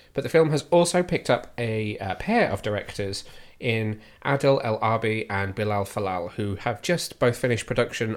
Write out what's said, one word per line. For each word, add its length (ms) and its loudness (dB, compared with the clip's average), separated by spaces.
But 100 -2
the 60 -4
film 200 6
has 220 2
also 320 6
picked 260 -2
up 300 0
a, 400 -2
uh, 160 -4
pair 340 2
of 140 -4
directors 600 -4
in 420 0
Adil 380 4
El 160 -2
Arbi 500 0
and 240 -2
Bilal 320 0
Falal, 460 -4
who 240 -4
have 260 -4
just 380 -2
both 180 2
finished 300 -2
production 500 -2